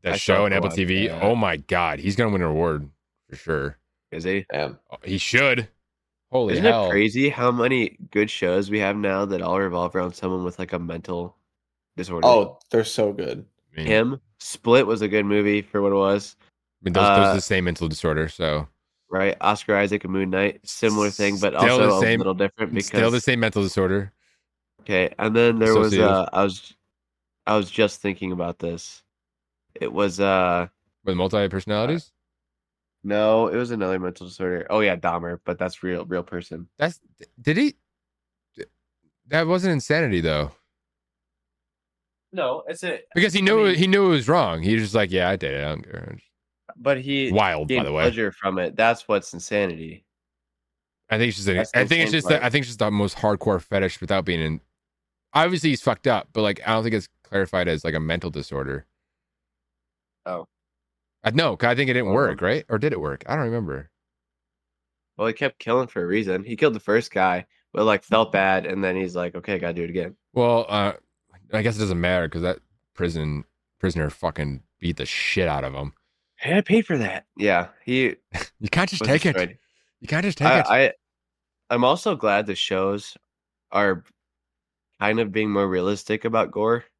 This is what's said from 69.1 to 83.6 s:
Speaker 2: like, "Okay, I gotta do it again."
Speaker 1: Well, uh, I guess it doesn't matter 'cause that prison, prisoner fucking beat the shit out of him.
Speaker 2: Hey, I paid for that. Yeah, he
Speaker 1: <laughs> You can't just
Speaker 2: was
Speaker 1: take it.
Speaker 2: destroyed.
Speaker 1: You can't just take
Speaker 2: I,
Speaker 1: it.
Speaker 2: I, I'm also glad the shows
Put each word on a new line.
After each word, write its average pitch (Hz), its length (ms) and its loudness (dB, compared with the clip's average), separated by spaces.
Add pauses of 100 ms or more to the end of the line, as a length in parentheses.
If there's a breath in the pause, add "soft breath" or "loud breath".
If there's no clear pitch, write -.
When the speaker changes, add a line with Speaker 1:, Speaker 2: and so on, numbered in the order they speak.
Speaker 2:
like, 87 200 -4
"Okay, 90 200 -6
I - 20 -4
gotta 85 160 -4
do 85 100 -6
it 85 60 -6
again." 90 260 -6 (180)
Speaker 1:
Well, 120 360 2
uh, 101 240 0 (600)
I 107 80 0
guess 107 160 0
it - 20 -8
doesn't 92 220 0
matter 87 280 0
'cause 82 120 -6
that 90 180 -2 (340)
prison, 78 520 -4 (340)
prisoner 78 300 -2
fucking 73 540 -6 (160)
beat 85 180 -4
the - 80 -6
shit - 420 -2
out 73 160 -2
of 67 100 -8
him. 69 200 -10 (440)
Speaker 2:
Hey, 160 200 0
I 208 40 4
paid 220 240 2
for 160 120 -2
that. 104 280 -4 (100)
Yeah, 92 340 2 (140)
he 127 320 0 (160)
Speaker 1:
<laughs> - 280 -12
You 104 100 -6
can't 185 200 0
just 180 120 -6
Speaker 2:
was 110 60 -2
Speaker 1:
take 147 180 2
it. 165 80 2
Speaker 2:
destroyed. 90 240 -2 (420)
Speaker 1:
You 117 80 -18
can't 160 160 -2
just 196 140 -2
take 139 100 2
Speaker 2:
I, 131 120 6 (260)
Speaker 1:
it. - 100 -2 (720)
Speaker 2:
I, - 40 2
I'm 120 100 2
also 170 320 2
glad 107 300 2
the 101 100 -6
shows 98 600 -4 (540)